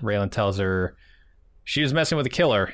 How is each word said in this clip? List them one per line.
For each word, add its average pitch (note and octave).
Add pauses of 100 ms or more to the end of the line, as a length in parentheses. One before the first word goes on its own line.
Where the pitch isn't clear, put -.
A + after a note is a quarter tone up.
Raylan G2+
tells G2+
her F#2+ (680)
she -
was C#3
messing D#3+
with C#3+
a C3
killer, A#2